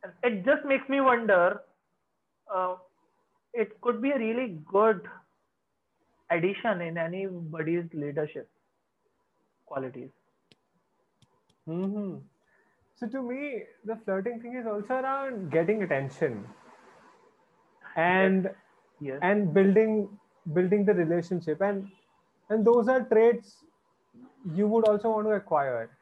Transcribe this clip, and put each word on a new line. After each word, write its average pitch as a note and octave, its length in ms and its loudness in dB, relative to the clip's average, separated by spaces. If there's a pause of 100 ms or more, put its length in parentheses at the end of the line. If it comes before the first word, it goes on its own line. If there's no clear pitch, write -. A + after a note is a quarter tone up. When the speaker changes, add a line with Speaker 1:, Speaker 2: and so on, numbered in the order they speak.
Speaker 1:
And F#3 100 -16 (100)
it G#3+ 220 0
just D4 200 2
makes C4+ 240 -2
me C#4 120 0
wonder, G#3 600 4 (920)
uh, F#3 240 -2 (760)
it G#3+ 280 -4
could A#3 220 -2
be C4+ 80 0
a C#4+ 80 0
really A3+ 480 -4
good G3+ 360 4 (1300)
addition F#3 500 0
in E3+ 180 -6
anybody's E3+ 920 -4
leadership D3 560 -8 (1160)
qualities. C3 440 -10 (1600)
Speaker 2:
Mm-hmm. F#3+ 480 -6 (800)
So A#3 120 -8
to C4 140 -8
me, B3+ 400 -8 (220)
the A3 200 -8
flirting G3+ 360 -4
thing A#3+ 160 -14
is A#3+ 100 -8
also G#3 280 -4
around C4 560 -4
getting E3 320 2
attention C3+ 600 -2 (1500)
and, F#3 540 2 (500)
Speaker 1:
Yes. C#3 220 -8
Speaker 2:
and G3 300 2
building, G3 560 4 (440)
building F#3 320 2
the G3+ 100 4
relationship. E3+ 680 -2
And, G3 280 -2 (600)
and G#3+ 160 0
those A#3 240 6
are C4 160 4
traits A#3 600 2 (920)
you G3+ 140 2
would A3 160 4
also G#3+ 260 2
want G#3+ 160 0
to G#3+ 60 2
acquire. C#3 580 -2 (120)